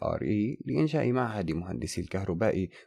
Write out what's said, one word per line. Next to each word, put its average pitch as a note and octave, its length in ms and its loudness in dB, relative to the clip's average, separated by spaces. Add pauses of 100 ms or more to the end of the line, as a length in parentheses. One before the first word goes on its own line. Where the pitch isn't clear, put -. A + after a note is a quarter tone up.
آر E2 180 0
إي G#2+ 440 0
لإنشاء D3+ 460 2
معهد G#2+ 400 0
مهندسي F2+ 500 -4
الكهرباء F#2+ 680 0 (200)